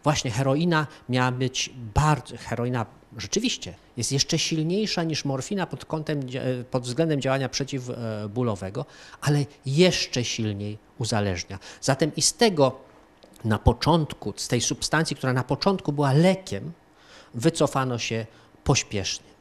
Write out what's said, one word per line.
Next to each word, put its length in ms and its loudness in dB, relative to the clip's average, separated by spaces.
Właśnie 280 2
heroina 560 2
miała 220 4
być 380 -2
bardzo, 440 2
heroina 480 -4
rzeczywiście 560 -4
jest 140 -2
jeszcze 280 2
silniejsza 640 0
niż 220 -2
morfina 420 -2
pod 180 -10
kątem 380 -4
dzia-, 480 -4
pod 120 0
względem 380 0
działania 280 0
przeciwbólowego, 1400 -4
ale 240 2
jeszcze 580 2
silniej 540 -4
uzależnia. 600 -2
Zatem 340 2
i 60 -2
z 120 2
tego 460 4
na 140 2
początku, 760 2
z 120 -8
tej 140 0
substancji, 540 0
która 180 -2
na 100 0
początku 500 0
była 200 2
lekiem, 580 2
wycofano 640 2
się 280 -4
pośpiesznie. 680 0